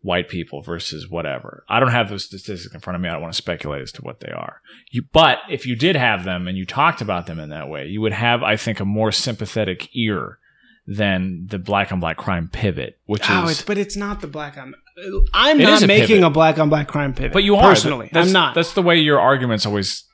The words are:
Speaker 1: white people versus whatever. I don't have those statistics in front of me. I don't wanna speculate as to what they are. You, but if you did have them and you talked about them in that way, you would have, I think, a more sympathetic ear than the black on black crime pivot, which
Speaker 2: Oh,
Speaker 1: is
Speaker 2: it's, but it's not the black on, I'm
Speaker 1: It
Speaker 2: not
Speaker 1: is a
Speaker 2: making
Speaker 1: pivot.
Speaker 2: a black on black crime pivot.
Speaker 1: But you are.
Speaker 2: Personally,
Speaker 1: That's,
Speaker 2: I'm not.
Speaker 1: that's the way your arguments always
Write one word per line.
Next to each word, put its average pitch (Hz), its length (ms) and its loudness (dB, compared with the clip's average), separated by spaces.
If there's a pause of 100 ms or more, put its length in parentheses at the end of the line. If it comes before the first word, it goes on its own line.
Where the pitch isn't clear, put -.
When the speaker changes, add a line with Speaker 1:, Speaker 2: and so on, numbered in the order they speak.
Speaker 1:
white 90 280 -4
people 80 340 -10
versus 85 480 -10
whatever. 76 580 -10
I 110 120 2
don't 127 100 2
have 117 180 0
those 101 160 -10
statistics 98 480 -14
in 110 80 -20
front 92 140 -10
of 87 80 -6
me. 87 60 -4
I 82 40 -6
don't 78 80 -8
wanna 82 120 -12
speculate 76 500 -8
as - 100 -14
to - 100 -18
what - 180 -14
they 50 100 -14
are. 50 300 -12 (320)
You, 120 100 -4 (100)
but 156 260 6 (120)
if 135 160 -8
you 123 80 -4
did 156 220 0
have 113 280 0
them 90 220 -4
and 92 100 -6
you 92 80 -6
talked 147 360 0
about 98 260 -4
them 80 140 -10
in 76 80 -12
that 76 200 -12
way, 71 200 -10
you 101 120 -8
would 110 120 0
have, 120 320 0
I 107 120 2
think, 110 220 -6
a 101 60 -6
more 107 260 0
sympathetic 104 840 -6
ear 104 420 -4 (480)
than 95 640 -2
the 104 80 -6
black 98 340 0
on 92 80 -2
black 82 160 -4
crime 87 340 -4
pivot, 78 560 -4
which 104 220 -4
Speaker 2:
Oh, 185 180 0
Speaker 1:
is 165 120 0
Speaker 2:
it's, - 40 -10
but 208 140 -4
it's 202 200 -6
not 202 240 -8
the 160 80 -14
black 147 280 -14
on, 135 160 -18 (640)
I'm 277 260 6
Speaker 1:
It 247 40 8
Speaker 2:
not 208 100 8
Speaker 1:
is 214 80 6
a 214 60 6
Speaker 2:
making 214 180 6 (120)
Speaker 1:
pivot. 180 60 8
Speaker 2:
a 165 60 6
black 156 280 4
on 156 100 2
black 147 200 0
crime 143 240 -2
pivot. 135 200 -4
Speaker 1:
But 196 120 2
you 202 120 4
are. 226 120 8
Speaker 2:
Personally, 131 440 2
Speaker 1:
That's, 170 160 4
Speaker 2:
I'm 190 40 4
not. 160 220 2
Speaker 1:
that's 165 200 0
the 196 80 0
way 170 160 4
your 151 220 4
arguments 123 460 2
always 104 480 -4